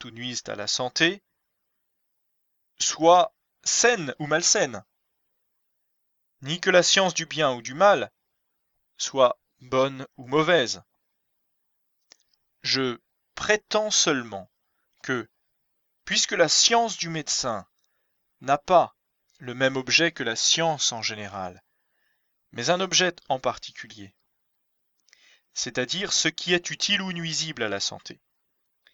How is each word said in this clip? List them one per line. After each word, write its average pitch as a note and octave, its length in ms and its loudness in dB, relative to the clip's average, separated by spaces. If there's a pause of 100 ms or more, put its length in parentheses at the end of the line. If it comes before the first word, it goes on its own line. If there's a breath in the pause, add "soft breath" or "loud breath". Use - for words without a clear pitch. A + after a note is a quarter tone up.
ou A#2 60 -16
nuisent A#2+ 360 -8
à A2 80 -8
la G#2 120 -8
santé E3 560 0 (1600)
soit E3+ 560 4 (280)
saine G3 560 0
ou D3+ 80 -4
malsaine, D3+ 560 0 (1600)
ni D#3 200 -6
que - 80 2
la F3+ 140 8
science F#3 300 2
du E3 120 -6
bien C#3+ 280 0
ou A#2+ 80 -6
du A#2+ 120 -12
mal E3 380 4 (840)
soit B2+ 420 2 (200)
bonne C3 460 0 (120)
ou B2 100 -16
mauvaise. D3 560 2 (1800)
Je B2+ 380 -2 (340)
prétends G#3+ 580 -2
seulement A#2 600 -2 (520)
que, A#2+ 260 -4 (720)
puisque A3 300 -2
la E3+ 160 4
science A#3 480 2
du E3 120 -6
médecin C3+ 580 -4 (720)
n'a C3+ 160 0
pas D#3+ 380 4 (440)
le B2 140 -12
même C3+ 240 0
objet C#3 340 2
que C#3+ 120 -8
la A2+ 120 -4
science D#3+ 560 0
en A2+ 100 -8
général, G2+ 640 -10 (880)
mais A#2+ 180 -4
un F3+ 100 2
objet F3+ 360 0 (140)
en C3 100 -2
particulier, G#2+ 760 -8 (1400 soft breath)
c'est-à-dire B2+ 580 -4
ce - 160 0
qui F3 260 -2
est F3 160 0
utile G3 320 -2
ou F#3 120 -6
nuisible D#3 500 -6
à G#2+ 60 -2
la G2+ 100 -4
santé, - 420 -10 (720)